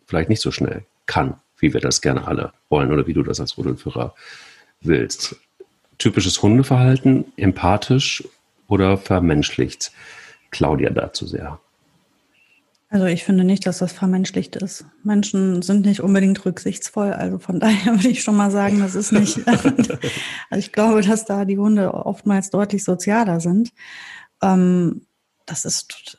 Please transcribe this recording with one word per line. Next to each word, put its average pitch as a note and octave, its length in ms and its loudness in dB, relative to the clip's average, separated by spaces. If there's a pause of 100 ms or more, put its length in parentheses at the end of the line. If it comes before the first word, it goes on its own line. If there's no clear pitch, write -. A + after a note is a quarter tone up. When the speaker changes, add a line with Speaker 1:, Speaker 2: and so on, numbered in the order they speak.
Speaker 1:
vielleicht E2 220 -2
nicht A2 120 0
so - 100 -4
schnell - 340 -4 (220)
kann, - 340 -2 (180)
wie D2+ 140 2
wir - 80 -2
das - 200 -2
gerne C2 260 -2
alle - 260 -6 (160)
wollen D2 240 0
oder C#2+ 140 0
wie E2 80 -4
du D2 80 2
das D2 180 -6
als - 180 -10
Rudelführer - 560 -6 (680)
willst. - 560 -2 (640)
Typisches G2 420 0
Hundeverhalten, C3 840 4 (120)
empathisch G2+ 880 0 (440)
oder F#2+ 280 4
vermenschlicht E2 960 0 (580)
Claudia D2 400 0
da - 220 -4
zu - 140 -10
sehr? D2+ 340 -10 (1300)
Speaker 2:
Also F#3+ 180 2
ich E3+ 160 0
finde F#3 220 4
nicht, F#3+ 220 2
dass F3+ 120 -2
das F3+ 140 -4
vermenschlicht F#3 640 -2
ist. - 280 -10 (200)
Menschen G3 580 0
sind G3 240 2
nicht G3+ 140 2
unbedingt F#3+ 440 2
rücksichtsvoll, G3 680 -4
also F#3 260 -4
von F3+ 220 -6
<laughs> - 0 -
daher G#3+ 340 2
würde G3+ 140 4
ich - 140 0
schon G#3 140 0
mal G3+ 140 2
sagen, G3+ 300 2
das F#3+ 140 -2
ist G#3 180 -4
nicht, G#3 340 2
<laughs> - 0 -
also A#3 520 2 (580)
ich - 160 -6
glaube, G#3+ 300 4
dass G#3+ 220 2
da G3+ 200 -4
die G3 140 -2
Hunde G3+ 360 2
oftmals G3 560 -2
deutlich G3+ 320 -2
sozialer F#3+ 580 0
sind. F#3+ 300 0 (720)
Ähm, F3+ 600 2 (440)
das - 180 -8
ist, - 540 -10